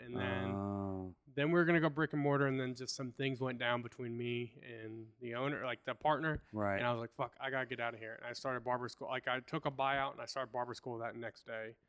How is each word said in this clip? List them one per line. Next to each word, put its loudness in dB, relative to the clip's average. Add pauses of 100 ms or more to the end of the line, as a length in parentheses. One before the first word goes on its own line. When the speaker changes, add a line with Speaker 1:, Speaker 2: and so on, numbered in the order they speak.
Speaker 1:
and -8
then, 0
Speaker 2:
Oh. -2 (200)
Speaker 1:
then 2
we 4
were 8
gonna 6
go 6
brick 0
and 2
mortar, 6
and 2
then -2
just -6
some -6
things 0
went 0
down 2
between -6
me -2 (100)
and -10 (160)
the -4
owner, 0
like, -2
the 0
partner. 2 (100)
Speaker 2:
Right. 2
Speaker 1:
And 2
I 4
was 0
like, -8
"Fuck, -4
I -2
gotta 0
get -6
outta -2
here." -10
And -12
I -6
started -2
barber 0
school. -8
Like, -2
I 2
took -4
a 0
buyout, 2
and -12
I -8
started -4
barber 0
school -6
that -4
next -8
day. -8 (120)